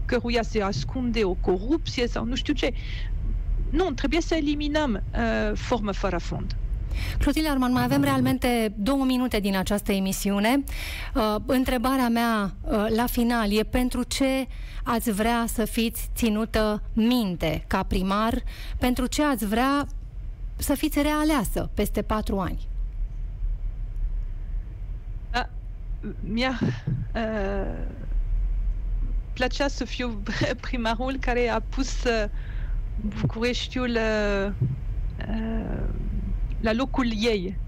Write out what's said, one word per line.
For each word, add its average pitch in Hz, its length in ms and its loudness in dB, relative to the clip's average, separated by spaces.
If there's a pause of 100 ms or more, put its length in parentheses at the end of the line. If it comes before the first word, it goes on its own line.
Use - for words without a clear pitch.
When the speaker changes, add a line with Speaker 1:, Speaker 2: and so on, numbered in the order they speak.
Speaker 1:
căruia 233 380 0
se 208 200 0
ascunde 226 640 0
o 185 100 2
corupție 240 720 0
sau - 180 -2
nu 240 100 0
știu 294 180 0
ce. 269 200 0 (960)
Nu, 339 200 2
trebuie 294 300 2
să 330 140 0
eliminăm, 294 680 2 (120)
uh, 220 420 2
formă 214 360 0
fără 185 260 0
fond. - 360 -4 (640)
Speaker 2:
Clotilde 311 300 2
Armand, 254 260 2
mai 247 80 4
avem 277 200 4
realmente 254 720 2
două 262 280 2
minute 247 360 2
din 196 160 2
această 202 360 0
emisiune. 202 720 2 (500)
Uh, 214 220 2 (100)
întrebarea 254 600 2
mea, 233 540 2
uh, 214 260 2
la 226 180 2
final, 233 460 2
e 214 100 4
pentru 247 400 0
ce 262 440 2 (360)
ați 233 280 0
vrea 233 360 2
să 214 180 0
fiți 226 500 -2
ținută 214 680 2 (100)
minte 202 760 2
ca 190 160 0
primar? 208 600 2 (360)
Pentru 247 280 2
ce 294 160 0
ați 262 240 2
vrea 269 400 2 (680)
să - 180 0
fiți 294 280 0
realeasă 302 720 2
peste 208 280 0
patru 214 360 -2
ani? - 300 -4 (2500)
Speaker 1:
Da, 240 180 -2 (720)
mi-a, 233 380 -2 (560)
uh, 202 720 -2 (1500)
plăcea 277 360 0
să - 160 -2
fiu 233 380 -4 (160)
<laughs> - 320 -2
primarul 240 500 0
care 240 280 2
a 220 200 0
pus, - 360 -2
uh, 226 200 2 (960)
Bucureștiul, 247 720 0
uh, 208 600 2 (760)
uh, 220 600 -2 (720)
la 220 120 2
locul 247 440 2
ei. 208 400 0 (120)